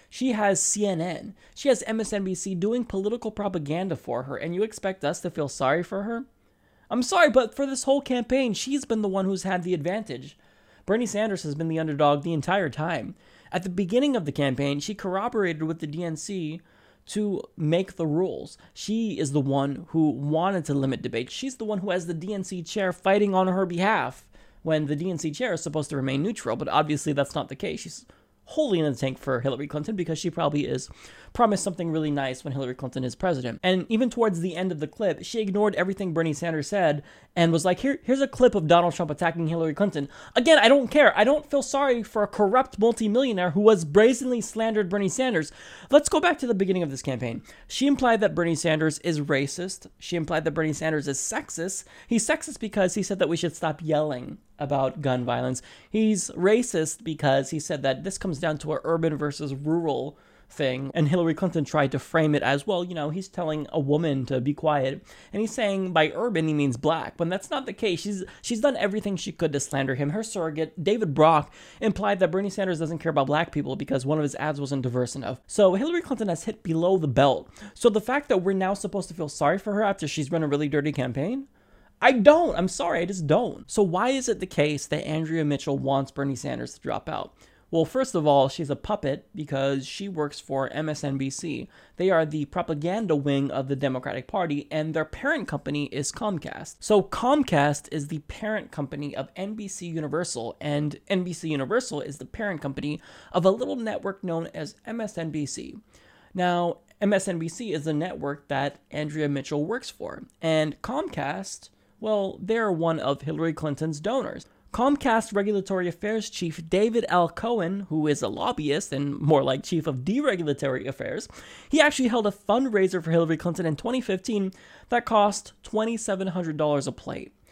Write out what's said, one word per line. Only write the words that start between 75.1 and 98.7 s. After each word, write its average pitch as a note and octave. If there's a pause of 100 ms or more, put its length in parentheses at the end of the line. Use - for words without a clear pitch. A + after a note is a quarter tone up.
enough. B2
So F#3
Hillary E4
Clinton A3+
has E3
hit -
below E3+
the D#3
belt. C3 (240)
So -
the G#3+
fact C4+
that F#3+
we're G3
now F#3+
supposed G3
to D#3+
feel D#3
sorry D#3
for G3+
her G#3
after G3
she's C#3
run D#3+
a D3
really C#3+
dirty D3
campaign, C#3+ (540)
I C4
don't. D4
I'm F3+
sorry, E3+
I F3
just F#3
don't. E3+
So G#3+
why G3
is C4
it G#3+
the F3+
case D3+
that -
Andrea D#3
Mitchell C#3+
wants C3+
Bernie C#3
Sanders B2
to -
drop -
out? - (420)
Well, E3
first B3+
of E3
all, C#3
she's C#3+
a C#3
puppet D#3+
because C#3
she G3
works D3+
for C3+
M D#3
S D3
N C#3
B C3+
C. C3+ (280)
They F3+
are E3
the D3+
propaganda E3+
wing C#3
of C3+
the C#3
Democratic C3
Party, E3
and D#3
their D#3+
parent C4+
company D3
is C3+
Comcast. -
So G#3
Comcast F3
is D3
the D3+
parent G#3+